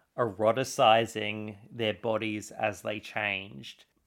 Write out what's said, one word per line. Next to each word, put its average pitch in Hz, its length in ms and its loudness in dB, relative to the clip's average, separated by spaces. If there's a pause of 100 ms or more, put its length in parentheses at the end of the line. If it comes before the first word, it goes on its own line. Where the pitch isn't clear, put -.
(180)
eroticizing 110 1400 2 (180)
their 110 220 -2
bodies 107 560 -2
as 107 320 -4
they 107 180 -6
changed 104 840 -6 (220)